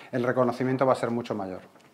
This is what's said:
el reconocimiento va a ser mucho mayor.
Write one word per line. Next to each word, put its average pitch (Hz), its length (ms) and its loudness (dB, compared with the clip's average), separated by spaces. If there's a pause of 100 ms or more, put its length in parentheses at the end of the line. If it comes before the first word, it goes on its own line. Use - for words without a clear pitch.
(120)
el 123 120 -2
reconocimiento 127 640 2
va 131 60 6
a 123 40 4
ser 117 140 -2
mucho 117 240 -4
mayor. 95 260 -8 (320)